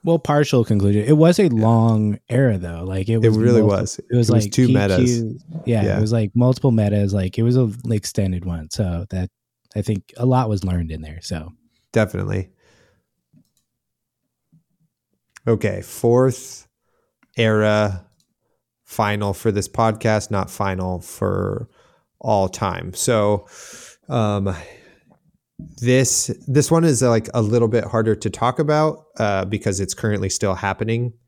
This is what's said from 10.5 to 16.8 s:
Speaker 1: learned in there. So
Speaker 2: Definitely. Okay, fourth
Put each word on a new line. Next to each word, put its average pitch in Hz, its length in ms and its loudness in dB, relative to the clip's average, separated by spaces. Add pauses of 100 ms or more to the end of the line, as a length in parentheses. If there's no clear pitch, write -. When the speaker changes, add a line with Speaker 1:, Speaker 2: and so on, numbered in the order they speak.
Speaker 1:
learned 87 280 -4
in 78 100 -10
there. 78 200 -16
So 82 300 -10 (400)
Speaker 2:
Definitely. 98 600 -4 (3000)
Okay, 101 340 -2
fourth - 840 -2 (680)